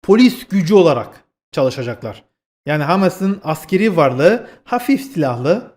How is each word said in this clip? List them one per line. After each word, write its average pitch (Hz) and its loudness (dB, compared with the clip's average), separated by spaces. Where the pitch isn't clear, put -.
polis 233 2
gücü 190 0
olarak 151 2
çalışacaklar. 123 -6
Yani 151 -4
Hamas'ın 190 -2
askeri 180 -2
varlığı 156 2
hafif 269 -2
silahlı 143 -4